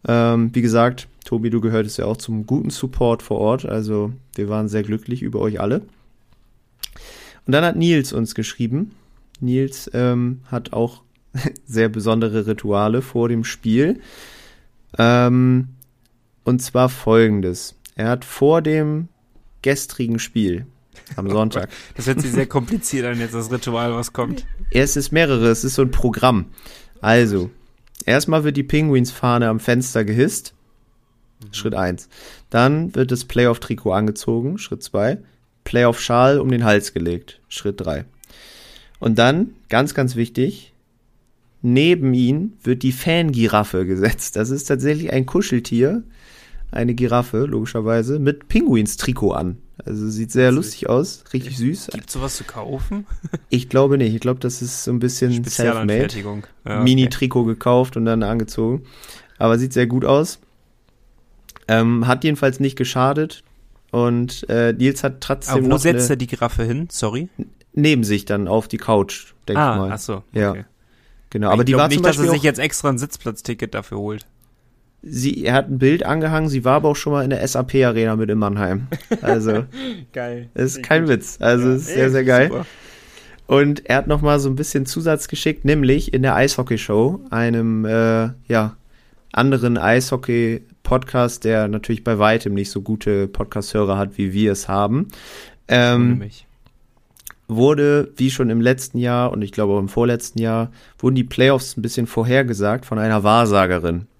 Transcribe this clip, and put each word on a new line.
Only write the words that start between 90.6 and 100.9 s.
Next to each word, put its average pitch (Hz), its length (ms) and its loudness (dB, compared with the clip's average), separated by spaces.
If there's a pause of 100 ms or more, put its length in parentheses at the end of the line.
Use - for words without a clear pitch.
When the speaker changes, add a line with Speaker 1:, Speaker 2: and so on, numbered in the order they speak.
Speaker 1:
der 110 240 2
natürlich 107 360 -4
bei 113 140 0
weitem 107 360 2
nicht 98 160 -2
so 98 120 -6
gute 104 460 0
Podcast-Hörer 101 680 -2
hat, 98 220 -4
wie 98 140 -2
wir 104 200 2
es - 160 -6
haben, 104 400 0 (600)
ähm, 120 340 4
Speaker 2:
Ohne 123 140 4
mich. 104 300 -10 (1000)
Speaker 1:
wurde, 143 680 4
wie 131 140 0
schon 127 200 0
im 117 100 2
letzten 123 380 0
Jahr 123 340 0
und 107 100 -4
ich 98 100 -8
glaube 101 220 0
auch 101 60 2
im 98 80 -4
vorletzten 117 520 0
Jahr, 113 300 0 (280)